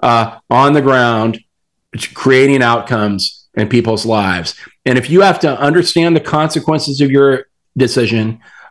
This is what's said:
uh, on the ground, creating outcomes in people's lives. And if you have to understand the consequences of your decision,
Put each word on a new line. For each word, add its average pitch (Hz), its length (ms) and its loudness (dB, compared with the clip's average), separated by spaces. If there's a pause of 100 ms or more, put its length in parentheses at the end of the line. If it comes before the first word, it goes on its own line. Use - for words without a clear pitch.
uh, 117 380 0 (100)
on 135 240 2
the 151 80 2
ground, 117 580 0 (760)
creating 135 480 2
outcomes 110 920 -2
in 107 140 -2
people's 113 380 -2
lives. 98 520 -2 (280)
And 127 100 0
if 127 140 -2
you 180 100 4
have 196 200 2
to 135 200 -2
understand 165 560 0
the 156 40 2
consequences 156 800 -4
of 139 100 2
your 135 360 2 (300)
decision, 113 640 -2 (300)